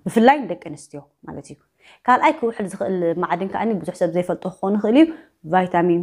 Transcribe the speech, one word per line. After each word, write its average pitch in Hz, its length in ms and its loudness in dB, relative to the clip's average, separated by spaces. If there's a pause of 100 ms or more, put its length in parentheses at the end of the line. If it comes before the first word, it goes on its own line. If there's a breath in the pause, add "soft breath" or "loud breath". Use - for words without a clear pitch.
ብፍላይ 247 380 4
ንደቂ 180 260 -8
ኣንስትዮ 147 360 -16 (220)
ማለት 156 240 -16
እዩ። 147 120 -20 (460 soft breath)
ካልኣይ 277 300 4
ክውሕድ 226 340 -4
ዝኽእል 190 280 -6 (200)
ማዕድን 175 320 -2
ከዓኒ 196 260 -4
ብዙሕ 175 220 -6
ሰብ 175 160 0
ዘይፈልጦ 175 340 -2
ክኸውን 196 280 -4
ይኽእል 214 220 2
እዩ፣ 320 100 8 (420 loud breath)
ቫይታሚን 175 540 2